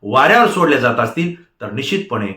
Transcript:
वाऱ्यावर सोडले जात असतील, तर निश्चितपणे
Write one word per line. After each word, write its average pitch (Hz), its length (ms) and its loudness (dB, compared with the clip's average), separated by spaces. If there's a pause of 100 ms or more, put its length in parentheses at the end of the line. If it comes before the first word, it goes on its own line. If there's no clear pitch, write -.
वाऱ्यावर 156 440 4
सोडले 160 300 2
जात 120 220 0
असतील, 170 340 -2 (280)
तर 107 100 -12
निश्चितपणे 110 640 -6